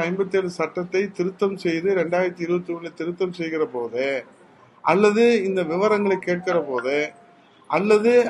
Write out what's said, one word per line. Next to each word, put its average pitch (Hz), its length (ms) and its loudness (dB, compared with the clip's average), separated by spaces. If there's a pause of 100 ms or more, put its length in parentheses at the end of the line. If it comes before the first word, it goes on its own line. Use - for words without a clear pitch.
ஐம்பத்தேழு 185 520 -2
சட்டத்தை 180 460 -2 (160)
திருத்தம் 190 360 -2 (100)
செய்து 170 240 0 (100)
ரெண்டாயிரத்தி 175 460 -2
இருபத்தி 175 300 -2
ஒண்ணுல 170 160 -10 (100)
திருத்தம் 175 360 -4
செய்கிற 160 260 -2 (120)
போது, 120 320 -4 (800)
அல்லது 208 400 4 (240)
இந்த 185 120 0 (120)
விவரங்களை 202 460 2
கேட்கிற 180 380 -2 (140)
போது, 127 260 -2 (760)
அல்லது 214 440 4 (160)